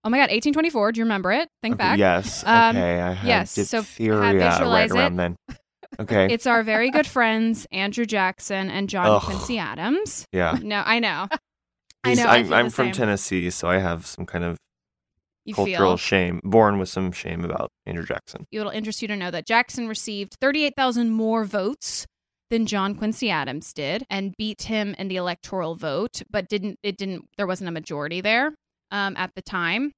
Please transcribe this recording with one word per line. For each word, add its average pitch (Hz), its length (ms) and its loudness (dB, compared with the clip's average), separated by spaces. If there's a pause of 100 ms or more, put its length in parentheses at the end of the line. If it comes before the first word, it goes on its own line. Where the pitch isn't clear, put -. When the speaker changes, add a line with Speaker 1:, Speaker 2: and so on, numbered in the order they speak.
Speaker 1:
Oh 220 60 -2
my 247 100 4
God, 277 120 4
eighteen 226 220 2
twenty-four. 285 380 2
Do 226 80 -2
you 226 60 2
remember 196 260 0
it? 302 160 2 (140)
Think 226 140 0
Speaker 2:
Okay, - 80 -8
Speaker 1:
back. 208 160 4
Speaker 2:
yes. 101 460 2
Speaker 1:
Um, 226 320 6
Speaker 2:
Okay, 87 240 2
I 90 120 0
had 98 140 -4
Speaker 1:
yes, 226 240 2
so 104 280 0
Speaker 2:
diphtheria 107 540 2
Speaker 1:
visualize 87 560 4
Speaker 2:
right - 0 -
Speaker 1:
it. 90 40 2
Speaker 2:
around 87 240 2
then. 90 180 0 (640)
Okay. 104 280 4
Speaker 1:
<laughs> 240 60 4
It's 226 120 -2
our 233 180 4
very 220 280 2
good 302 160 2
friends, 226 640 0
Andrew 202 340 -2
Jackson 190 640 -2
and 196 200 -4
John 196 180 2
Speaker 2:
Ugh. 107 160 6
Speaker 1:
Quincy - 340 -4
Adams. 202 760 -4
Speaker 2:
Yeah. - 300 2
Speaker 1:
No, 208 240 -4
I 226 140 2
know. 190 300 -2
Speaker 2:
<laughs> - 760 -12
Speaker 1:
I 254 60 0
Speaker 2:
He's, 123 100 4
Speaker 1:
know, - 60 4
I 120 120 8
Speaker 2:
I'm, 117 80 4
Speaker 1:
feel 78 80 0
Speaker 2:
I'm 120 120 6
Speaker 1:
the 117 60 -4
Speaker 2:
from 127 160 0
Speaker 1:
same. 117 60 -4
Speaker 2:
Tennessee, 95 560 0
so - 200 -4
I 92 100 4
have 85 260 -2
some - 200 -10
kind 87 180 -6
of 85 140 -4 (880)
Speaker 1:
You 208 100 -10
Speaker 2:
cultural 95 360 4
Speaker 1:
feel? 90 60 2
Speaker 2:
shame, 87 460 0
born 104 340 6
with 92 120 -2
some 95 220 -2
shame 87 320 -8
about - 260 -6 (180)
Andrew 87 180 -6
Jackson. - 460 -10
Speaker 1:
It'll 208 180 -6
interest 214 320 -8
you 226 60 -6
to 208 80 -6
know 180 160 -6
that 165 160 -8
Jackson 233 400 0
received 208 520 -8
thirty-eight 285 380 0
thousand 240 340 0
more 220 340 0
votes 202 600 -4 (460)
than 226 160 2
John 202 280 -2
Quincy 214 360 -2
Adams 143 420 -4
did 160 360 -6
and 196 280 -6
beat 214 260 -6
him 208 360 -2
in 196 80 -6
the 185 80 -4
electoral 175 600 -6
vote, 160 540 -4
but 196 180 -4
didn't, 202 360 -4
it 202 120 -4
didn't, 190 300 -8 (120)
there 202 100 -2
wasn't 185 220 -6
a - 20 -6
majority 160 500 -8
there, 240 320 0 (380)
um, 196 260 -4
at 185 180 -6
the 185 60 -12
time. 196 560 -2